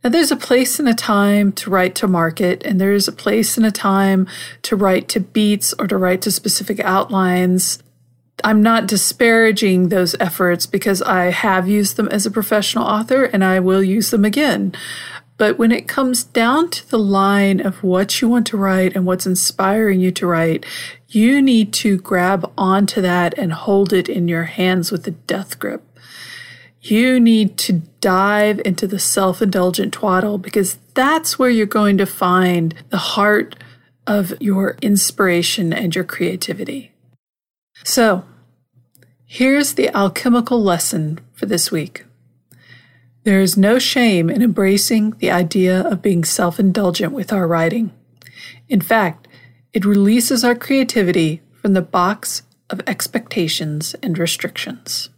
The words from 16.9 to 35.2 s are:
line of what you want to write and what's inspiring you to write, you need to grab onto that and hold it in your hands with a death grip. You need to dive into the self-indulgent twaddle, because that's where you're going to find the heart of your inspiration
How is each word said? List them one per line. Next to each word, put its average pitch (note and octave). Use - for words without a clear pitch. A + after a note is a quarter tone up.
line G3
of F#3+
what F#3+
you A#3
want A#3
to A3+
write F#3+
and F#3
what's F#3
inspiring F#3+
you F#3
to F#3
write, E3
you B3+
need A3+
to G3+
grab F#3
onto G3
that F3+
and F3+
hold G3
it F3+
in F3
your E3
hands F3+
with E3
a E3
death -
grip. -
You B3+
need A3+
to E3+
dive G3+
into F#3+
the F#3+
self-indulgent F#3
twaddle, G#3
because F#3+
that's D#4
where B3+
you're A3
going G3+
to G3
find F3+
the F#3+
heart -
of G3+
your G3
inspiration F#3